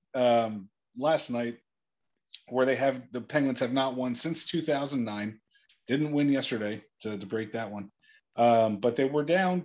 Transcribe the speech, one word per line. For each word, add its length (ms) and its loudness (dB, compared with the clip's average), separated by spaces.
um, 540 2
last 340 0
night, 280 -4
where 180 2
they 100 4
have, 260 0
the 80 -6
Penguins 400 0
have 120 0
not 240 0
won 180 -2
since 320 -2
two 140 -2
thousand 440 -2
nine. 360 -6
Didn't 260 -2
win 160 2
yesterday 520 -2
to, 180 -6
to 80 -10
break 260 -6
that 180 -6
one. 200 -12
Um, 400 4
but 180 0
they 120 2
were 180 0
down 400 2